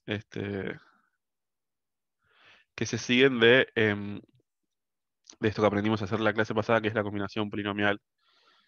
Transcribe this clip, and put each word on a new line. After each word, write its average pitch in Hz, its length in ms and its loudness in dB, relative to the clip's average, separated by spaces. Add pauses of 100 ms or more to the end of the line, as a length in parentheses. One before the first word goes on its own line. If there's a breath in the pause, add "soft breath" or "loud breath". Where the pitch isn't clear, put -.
este, 101 720 -8 (2000 soft breath)
que 117 100 -4
se 110 140 -6
siguen 123 400 4
de, 120 340 6
em, 104 480 -2 (1160)
de 113 100 0
esto 107 140 -2
que 104 40 8
aprendimos 104 360 0
a - 20 -8
hacer 104 140 -4
en 110 60 0
la 104 80 2
clase 110 200 -2
pasada, 110 280 0
que 107 60 -2
es 104 60 -4
la 113 80 -2
combinación 104 480 -6
polinomial, 104 500 -2 (680)